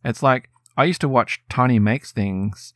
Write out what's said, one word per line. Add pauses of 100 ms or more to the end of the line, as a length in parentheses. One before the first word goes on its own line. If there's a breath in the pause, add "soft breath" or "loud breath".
It's
like, (260)
I
used
to
watch
Tiny
Makes
Things